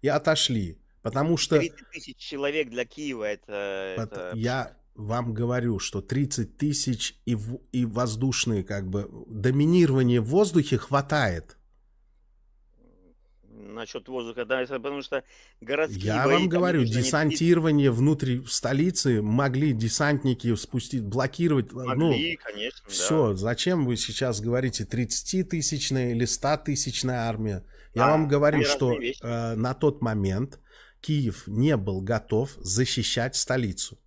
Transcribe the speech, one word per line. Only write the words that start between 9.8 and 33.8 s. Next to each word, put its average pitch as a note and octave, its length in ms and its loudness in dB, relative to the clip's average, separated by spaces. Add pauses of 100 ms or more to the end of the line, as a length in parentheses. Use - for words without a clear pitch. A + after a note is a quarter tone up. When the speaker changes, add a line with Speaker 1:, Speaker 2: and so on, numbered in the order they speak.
Speaker 1:
в G#2+ 60 -2
воздухе D#3+ 500 2
хватает. C#3 800 -2 (1900)
Speaker 2:
Насчёт A2 640 -12
воздуха, A#2+ 380 -6
да, C3 160 0
это C3 180 -4
потому C#3 220 -6
что C3 220 -6 (380)
городские A2+ 520 -2
Speaker 1:
Я A#2+ 80 2
Speaker 2:
бои, C#3 260 4
Speaker 1:
вам - 0 -
Speaker 2:
там F3 180 2
Speaker 1:
говорю, E3 180 2
Speaker 2:
обычно A2+ 160 2
не B2 120 2
Speaker 1:
десантирование D#3 800 4
внутри, C3 480 2
в C3 120 -10
столице C#3 680 2
могли C3 520 2
десантники B2 840 2
спустить, A#2+ 480 -4
блокировать, C3+ 680 0
э, - 20 -12
ну, C3 520 2
Speaker 2:
Могли, - 100 -4
конечно, G#2 580 -10
да. D#3 260 2
Speaker 1:
всё. G#2+ 140 4
Зачем B2 500 0
вы A#2+ 120 0
сейчас A#2 440 -2
говорите A#2+ 440 -2
тридцатитысячная C3+ 1300 -2
или A#2 140 2
статысячная C3 1040 -2
армия? G#2+ 360 -4 (300)
Я A#2+ 120 4
Speaker 2:
А, - 0 -
Speaker 1:
вам D#3 200 4
говорю, C#3+ 360 4
Speaker 2:
две - 20 2
Speaker 1:
что, C#3 280 2
Speaker 2:
разные A2+ 60 -2
вещи. A#2+ 220 -6
Speaker 1:
э, A#2 340 -4
на A#2+ 180 -2
тот D3 280 0
момент G#2+ 580 0 (420)
Киев C#3+ 460 -2
не B2+ 300 2
был F#2+ 240 -2
готов A2 580 -2
защищать A#2+ 760 0
столицу. - 720 -2